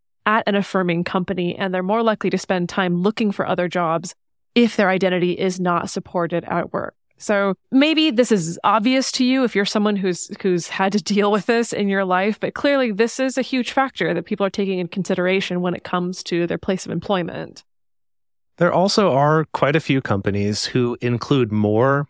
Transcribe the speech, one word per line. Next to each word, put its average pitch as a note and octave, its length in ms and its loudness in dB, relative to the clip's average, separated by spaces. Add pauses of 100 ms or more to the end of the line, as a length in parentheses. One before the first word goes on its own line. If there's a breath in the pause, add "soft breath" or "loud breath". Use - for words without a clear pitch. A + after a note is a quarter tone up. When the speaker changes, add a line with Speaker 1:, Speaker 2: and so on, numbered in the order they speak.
(260)
Speaker 1:
at G#3+ 200 2
an G3+ 80 2
affirming F3+ 500 0
company, F3+ 520 -2
and F#3+ 160 -4
they're F#3 100 -2
more G#3 200 0
likely G#3+ 280 0
to F#3+ 80 0
spend F3+ 300 -2
time F3+ 280 0
looking G3+ 360 0
for - 140 -4
other F3+ 220 0
jobs E3+ 460 -2 (400)
if A#3+ 220 4
their G3 140 4
identity F3+ 420 2
is F#3 280 -2
not F3+ 300 0
supported E3+ 540 -4
at - 280 -4
work. - 220 -6 (240)
So G3+ 360 0 (160)
maybe D#4 400 4
this A#3 220 2
is E3+ 320 0
obvious A#3 480 2
to C4 120 0
you C4 200 2
if A3 100 0
you're G3+ 100 0
someone G#3 320 0
who's, F#3 340 -4 (100)
who's F3+ 280 0
had G3 240 -2
to G3+ 100 0
deal G3+ 280 0
with G#3 160 0
this A#3 260 0
in G3+ 160 -2
your G3 160 0
life, F#3 360 0
but - 140 -4
clearly C4+ 380 0
this A3+ 280 0
is C4 160 -2
a C4 60 0
huge B3+ 300 -4
factor G3+ 420 0
that E3+ 100 -4
people G3+ 220 -2
are F#3+ 40 -2
taking F#3+ 280 -2
in F3+ 100 -4
consideration F#3 720 -2
when F3+ 140 -2
it - 100 -10
comes F3+ 400 -4
to E3+ 220 -2
their F3 120 -4
place - 280 -4
of - 60 -8
employment. E3+ 680 -6 (960)
Speaker 2:
There E3+ 160 2
also F#3+ 400 4
are D3 400 4
quite C#3+ 220 2
a D#3+ 60 2
few C3+ 220 0
companies G2+ 640 -2
who A#2+ 340 -2
include A#2+ 500 0
more A2 580 2